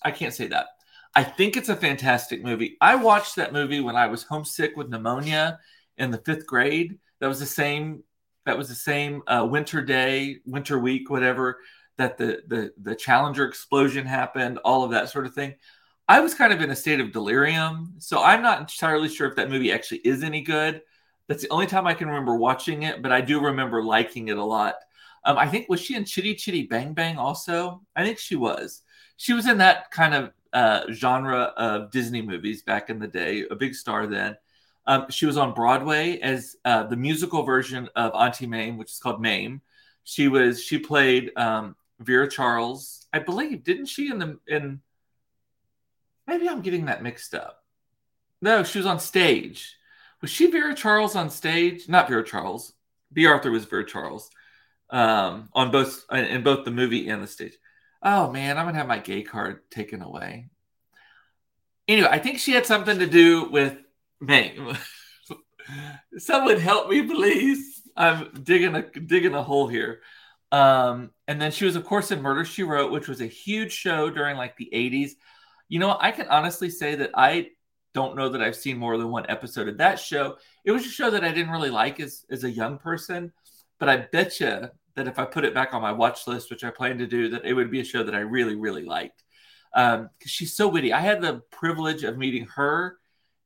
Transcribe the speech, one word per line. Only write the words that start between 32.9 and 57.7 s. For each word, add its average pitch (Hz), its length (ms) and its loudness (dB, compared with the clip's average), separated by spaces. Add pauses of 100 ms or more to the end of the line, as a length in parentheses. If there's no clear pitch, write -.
in 113 80 -8
the 107 80 -8
day, 92 420 -4
a 104 60 -8
big 131 200 -4
star 107 340 -4
then. 101 280 -4 (480)
Um, 131 240 4
she - 160 -4
was 147 140 2
on 123 160 2
Broadway 143 640 2
as, 127 460 -4
uh, 117 180 4
the 113 140 -4
musical 156 480 -2
version 127 500 -2
of 113 200 0
Auntie 120 340 0
Mame, 113 280 -6
which 110 140 -14
is - 80 -12
called 110 240 -6
Mame. 110 400 -2 (400)
She - 240 0
was, 127 360 4
she 151 160 -4
played, 131 580 4
um, 110 400 -2 (240)
Vera 127 280 2
Charles, 123 840 -4
I 156 80 0
believe, 196 420 -6
didn't 262 240 -2
she 285 240 -6
in 226 80 -6
the, 156 200 -8 (100)
in, 143 320 -6 (1500)
maybe 339 220 -2
I'm 269 140 -4
getting 175 240 -2
that 117 160 -4
mixed - 320 -10
up. - 300 -12 (760)
No, 202 240 4
she - 140 -4
was 185 80 0
on 175 120 2
stage. - 800 2 (440)
Was 151 100 -8
she 330 200 6
Vera 302 240 0
Charles 214 400 2
on 160 160 -2
stage? 170 580 -2
Not 175 200 6
Vera 113 160 0
Charles. 95 480 -8 (400)
Bea 156 140 6
Arthur 143 260 6
was 113 140 0
Vera 104 200 -4
Charles, - 440 -12 (600)
um, 110 640 2
on 123 160 2
both, 135 420 0
in 127 300 0
both 135 220 4
the 120 60 -6
movie 120 380 0
and 104 140 -4
the 101 40 -12
stage. - 280 -16 (500)